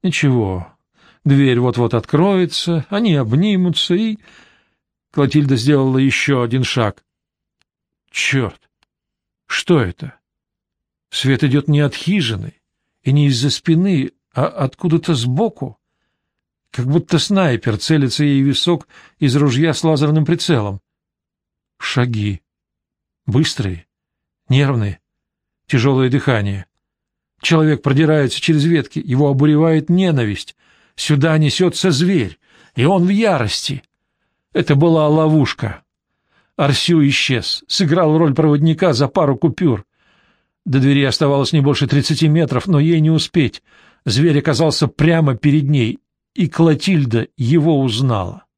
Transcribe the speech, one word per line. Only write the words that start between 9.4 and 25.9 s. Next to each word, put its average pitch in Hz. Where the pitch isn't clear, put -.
Что -
это? 117
Свет 131
идёт 139
не 147
от 143
хижины 117
и 131
не 147
из-за 131
спины, 165
а 131
откуда-то 160
сбоку. 127
Как 123
будто 156
снайпер 131
целится 147
ей 139
в 139
висок 156
из 131
ружья 147
с -
лазерным 156
прицелом. 127
Шаги. 110
Быстрые, 101
нервные, 127
тяжёлое 131